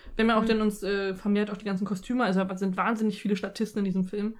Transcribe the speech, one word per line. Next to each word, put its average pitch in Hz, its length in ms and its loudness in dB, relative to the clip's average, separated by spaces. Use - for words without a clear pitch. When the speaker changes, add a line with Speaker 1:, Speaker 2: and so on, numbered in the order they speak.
Speaker 1:
Wir 220 80 4
haben 226 60 6
ja 220 80 4
auch 220 40 4
Speaker 2:
Mhm. 226 60 2
Speaker 1:
dann 220 140 4
uns, 208 200 0
äh, 196 320 0
vermehrt 208 380 0
auch 196 60 -6
die 214 80 -12
ganzen 196 180 -2
Kostüme, 220 400 0
also 190 160 2
es 190 180 -2
sind 196 180 -2
wahnsinnig 214 460 0
viele 202 140 2
Statisten 208 440 -4
in 202 40 0
diesem 190 200 0
Film. 208 360 -4